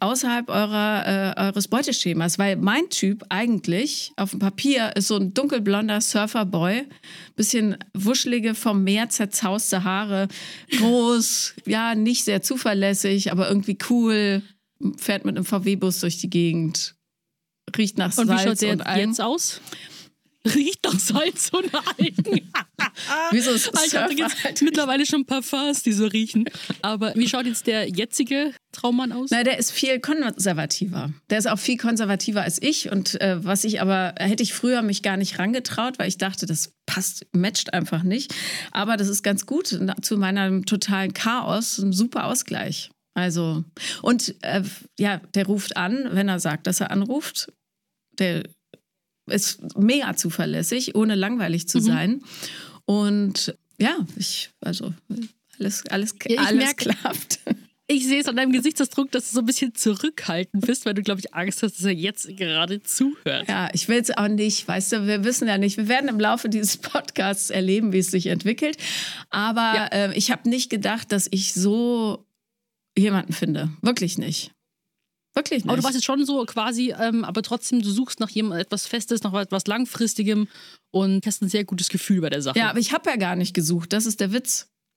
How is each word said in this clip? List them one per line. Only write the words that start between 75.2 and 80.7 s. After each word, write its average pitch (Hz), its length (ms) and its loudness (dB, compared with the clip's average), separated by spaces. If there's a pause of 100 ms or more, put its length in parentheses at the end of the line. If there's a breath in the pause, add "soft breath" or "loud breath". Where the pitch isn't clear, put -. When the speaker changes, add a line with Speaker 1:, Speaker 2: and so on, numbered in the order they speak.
Speaker 1:
Wirklich 285 300 -2
nicht. - 80 -4
Speaker 2:
Aber 247 60 2
du 254 80 0
warst 262 100 0
jetzt 247 100 -2
schon 277 220 0
so 269 180 -2
quasi, 233 540 -2
ähm, 226 260 0
aber 202 180 -4
trotzdem, 240 400 0
du 202 80 0
suchst 240 280 -2
nach 214 120 -2
jemand, 208 300 -2
etwas 202 280 -6
Festes, 233 340 -2
nach 196 120 -2
etwas 196 340 -2
Langfristigem 214 800 0 (420 loud breath)